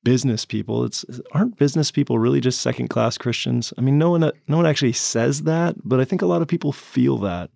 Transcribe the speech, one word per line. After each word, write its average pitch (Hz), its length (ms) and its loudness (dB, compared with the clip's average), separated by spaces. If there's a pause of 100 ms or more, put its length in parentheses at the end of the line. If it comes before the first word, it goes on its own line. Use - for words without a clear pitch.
business 120 400 2
people, 110 400 -4
it's, - 220 -6 (280)
aren't 214 240 0
business 147 340 2
people 135 260 0
really 127 240 4
just 123 200 0
second-class 117 580 -2
Christians? 120 580 -4
I - 40 -4
mean, 135 180 4
no 170 100 4
one, 165 200 2 (180)
no 147 100 2
one 170 80 4
actually 139 280 2
says 139 500 -2
that, 165 320 0 (100)
but 131 140 2
I 131 60 2
think 190 180 -2
a 180 40 2
lot 175 140 2
of 160 60 0
people 156 240 -2
feel 131 480 0
that. 87 360 -6